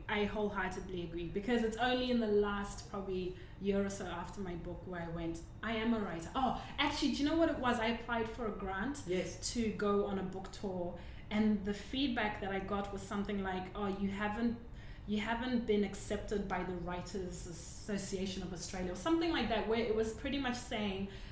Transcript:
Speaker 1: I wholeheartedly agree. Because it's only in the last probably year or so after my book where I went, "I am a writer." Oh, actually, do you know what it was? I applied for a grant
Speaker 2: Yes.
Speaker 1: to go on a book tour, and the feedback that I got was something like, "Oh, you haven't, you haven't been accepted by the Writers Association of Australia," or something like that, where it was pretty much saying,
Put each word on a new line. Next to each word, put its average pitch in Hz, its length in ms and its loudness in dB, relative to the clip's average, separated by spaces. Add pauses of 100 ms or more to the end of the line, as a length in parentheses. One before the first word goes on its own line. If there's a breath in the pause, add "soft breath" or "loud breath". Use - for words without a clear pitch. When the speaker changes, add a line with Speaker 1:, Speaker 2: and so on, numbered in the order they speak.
Speaker 1:
I 208 160 4
wholeheartedly 196 800 -2
agree. 170 240 -4
Because 226 360 2
it's 220 140 2
only 254 340 4
in 240 80 6
the 220 80 2
last 208 640 2
probably 185 460 -2 (240 loud breath)
year 196 240 4
or 196 40 0
so 196 160 -4
after 175 360 -6
my 180 140 -4
book 170 300 -6
where 175 160 -4
I 170 140 -4
went, 165 240 -2 (240)
"I 220 100 0
am 226 200 2
a 220 60 2
writer." 170 360 -4
Oh, 254 260 2 (160 loud breath)
actually, 277 340 4
do 269 120 2
you 294 60 6
know 320 80 4
what 330 120 8
it 285 100 0
was? 233 200 4
I 226 80 2
applied 233 420 0
for 240 180 -4
a 208 40 0
grant 190 560 -2
Speaker 2:
Yes. 180 300 0 (160)
Speaker 1:
to 226 180 2
go 202 340 4
on 196 140 0
a 190 40 -2
book 185 280 -4
tour, 185 440 -2 (360 loud breath)
and 214 340 4
the 208 80 0
feedback 233 680 0
that 196 100 -2
I 190 80 0
got 202 320 -2
was 190 100 -4
something 202 400 -2
like, 185 220 0 (120)
"Oh, 208 120 0
you 196 220 0
haven't, 208 480 0 (500 loud breath)
you 208 120 2
haven't 233 460 0
been 208 180 4
accepted 196 640 -2
by 180 160 0
the 180 100 -4 (120)
Writers 180 600 -4
Association 190 960 -4
of 180 100 -6
Australia," 180 400 -4
or - 20 -4
something 330 360 4
like 233 180 2
that, 208 180 2
where 226 120 4
it 214 160 2
was 226 180 2
pretty 277 260 -2
much 247 160 0
saying, 196 540 -2 (220 loud breath)